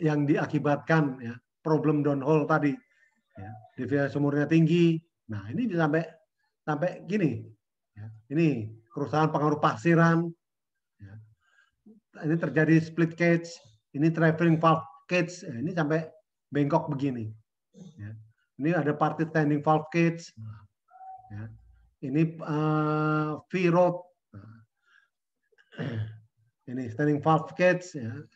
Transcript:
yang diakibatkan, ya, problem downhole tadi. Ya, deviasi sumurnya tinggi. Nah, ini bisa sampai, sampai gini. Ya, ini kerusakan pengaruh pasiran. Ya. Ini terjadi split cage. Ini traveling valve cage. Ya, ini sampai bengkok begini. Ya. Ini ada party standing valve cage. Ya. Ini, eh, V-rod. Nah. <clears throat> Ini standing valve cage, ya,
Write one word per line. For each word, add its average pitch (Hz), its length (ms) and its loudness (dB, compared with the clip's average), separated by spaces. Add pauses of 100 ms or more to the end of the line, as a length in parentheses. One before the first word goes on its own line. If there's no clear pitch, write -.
yang 151 240 0
diakibatkan, 147 960 0
ya, 120 160 -12 (240)
problem 151 400 2
downhole 143 480 0
tadi. 147 240 2 (640)
Ya, - 160 -16 (240)
deviasi 135 400 -2
sumurnya 143 320 0
tinggi. 165 480 6 (320)
Nah, 101 240 -8
ini 233 160 -2
bisa 170 160 0
sampai, 160 240 0 (560)
sampai 156 400 -4
gini. 165 400 -2 (480)
Ya, 104 160 -16 (240)
ini 135 400 0 (220)
kerusakan 147 340 0
pengaruh 147 320 0
pasiran. 165 720 2 (640)
Ya. 101 180 -20 (1120)
Ini 156 160 -2
terjadi 156 400 4
split 160 320 -2
cage. 170 380 0 (420)
Ini 147 160 0
traveling 160 480 2
valve 160 300 2 (180)
cage. 175 400 -2
Ya, 170 160 -10
ini 160 160 -6
sampai 156 320 -2 (400)
bengkok 147 400 0
begini. 131 400 -4 (720)
Ya. 107 160 -14 (400)
Ini 147 160 0
ada 147 240 0
party 156 320 -2
standing 151 320 0
valve 156 320 2
cage. 165 400 -2 (960)
Ya. 104 160 -12 (640)
Ini, 160 320 0
eh, 151 920 0 (220)
V-rod. 175 440 4 (360)
Nah. 107 240 -20 (1200)
<clears throat> - 960 -10
Ini 123 180 -8
standing 147 320 0
valve 160 320 2
cage, 180 400 0
ya, 117 160 -8 (260)